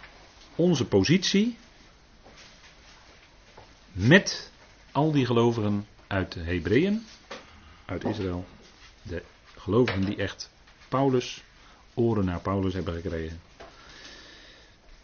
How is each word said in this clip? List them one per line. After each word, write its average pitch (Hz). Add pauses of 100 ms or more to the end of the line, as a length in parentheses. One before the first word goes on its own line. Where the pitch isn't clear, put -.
(540)
onze 160
positie 185 (2250)
met 131 (420)
al 151
die 135
gelovigen 113 (200)
uit 92
de 92
Hebreeën, 101 (800)
uit 87
Israël. 92 (580)
De 87 (340)
gelovigen 107
die 101
echt - (380)
Paulus, 131 (520)
oren 113
naar 87
Paulus 95
hebben 85
gekregen. 82 (1600)